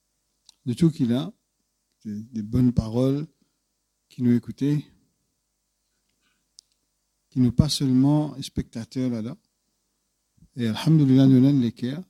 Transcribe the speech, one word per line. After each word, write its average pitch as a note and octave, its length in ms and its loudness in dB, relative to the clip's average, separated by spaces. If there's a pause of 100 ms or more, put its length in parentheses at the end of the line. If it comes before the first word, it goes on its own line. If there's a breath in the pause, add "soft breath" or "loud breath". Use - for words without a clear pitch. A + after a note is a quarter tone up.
(640)
de B2+ 80 -6
tout E3 180 2
qu'il B2 220 -2
a, D3+ 180 -4 (760)
des, G#2+ 200 -10
des A2+ 180 -10
bonnes B2 300 0
paroles, B2+ 540 -2 (840)
qui - 120 -10
nous A#2+ 120 2
écoutaient, C#3 500 -4 (2500)
qui C3 100 -4
nous B2 120 2
pas D3+ 180 0
seulement C#3 720 0
spectateurs B2+ 680 -8
là-dedans. A#2 280 -10 (1160)
Et A#2 100 -4
alhamdulillah, C3+ 600 4
nous C3 180 6
avons C#3+ 140 4
l'équerre, B2+ 520 -4